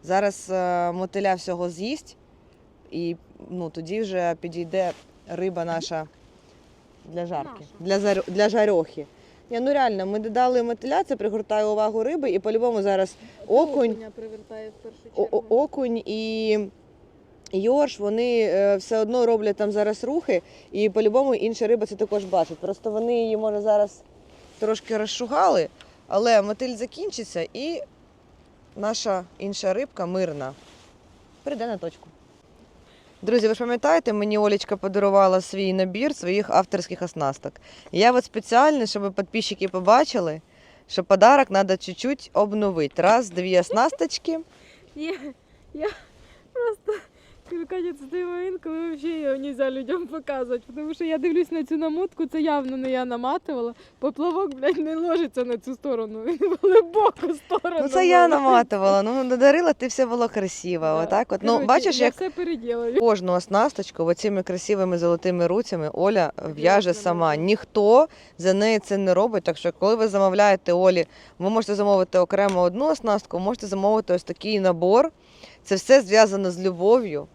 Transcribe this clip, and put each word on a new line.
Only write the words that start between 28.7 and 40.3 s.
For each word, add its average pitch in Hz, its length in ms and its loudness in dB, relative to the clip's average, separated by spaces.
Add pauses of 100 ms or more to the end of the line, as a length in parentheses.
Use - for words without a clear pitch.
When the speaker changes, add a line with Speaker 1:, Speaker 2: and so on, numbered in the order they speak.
Speaker 1:
наша 202 480 -4 (140)
інша 196 360 -4
рибка 214 320 -6
мирна 160 480 -4 (880)
прийде 240 240 -6
на 220 100 -6
точку. 165 300 -12 (1120)
Друзі, 214 260 2
ви 220 60 2
ж 214 60 -6
пам'ятаєте, 240 540 0
мені 208 240 -2
Олечка 208 400 0
подарувала 196 640 4
свій 190 320 -4
набір 190 420 -2
своїх 196 340 -4
авторських 180 520 0
оснасток. 143 520 -6 (380)
Я 220 200 4
от 247 140 0
спеціально, 254 600 2
щоб 202 280 -6
підписчики 202 540 -4
побачили, 185 720 2 (460)